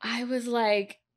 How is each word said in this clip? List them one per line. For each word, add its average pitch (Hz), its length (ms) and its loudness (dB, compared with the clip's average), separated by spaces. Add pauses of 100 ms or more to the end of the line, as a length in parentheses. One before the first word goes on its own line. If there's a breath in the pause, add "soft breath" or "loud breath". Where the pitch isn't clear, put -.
I 233 220 -4
was, 247 240 -2
like, 214 520 2 (180)